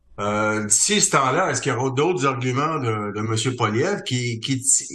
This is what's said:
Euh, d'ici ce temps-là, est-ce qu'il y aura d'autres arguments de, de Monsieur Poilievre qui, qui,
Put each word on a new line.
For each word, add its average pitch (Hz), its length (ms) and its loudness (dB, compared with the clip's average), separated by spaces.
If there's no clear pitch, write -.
Euh, 107 460 0
d'ici 196 340 2
ce - 100 2
temps-là, 151 400 2
est-ce 135 100 -2
qu'il 135 120 0
y - 20 0
aura 131 160 0
d'autres 143 340 2
arguments 135 540 0
de, 107 380 -2
de 104 40 -4
Monsieur 113 360 -2
Poilievre 135 480 0
qui, 120 340 -2
qui, 127 240 -4